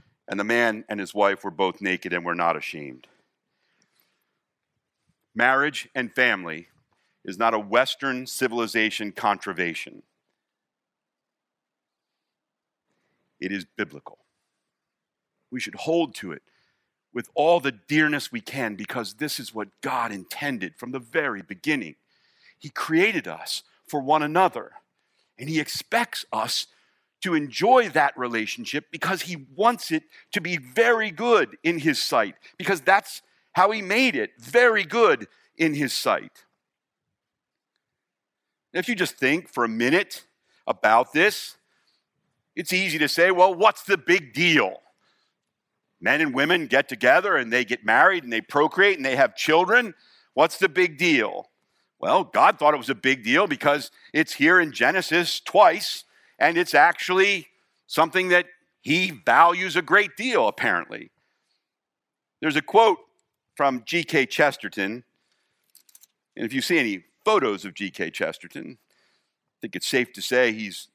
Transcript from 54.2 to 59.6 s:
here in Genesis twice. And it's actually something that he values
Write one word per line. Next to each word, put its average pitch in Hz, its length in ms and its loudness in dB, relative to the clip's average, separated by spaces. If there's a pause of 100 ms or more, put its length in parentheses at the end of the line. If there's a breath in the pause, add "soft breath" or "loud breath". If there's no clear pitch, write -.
here 165 220 4
in 165 140 2
Genesis 165 720 0
twice. - 640 2 (340 soft breath)
And 170 180 2
it's 175 160 0
actually 180 720 2 (380)
something 180 440 0
that 175 180 4 (340)
he 180 300 -2
values 165 640 4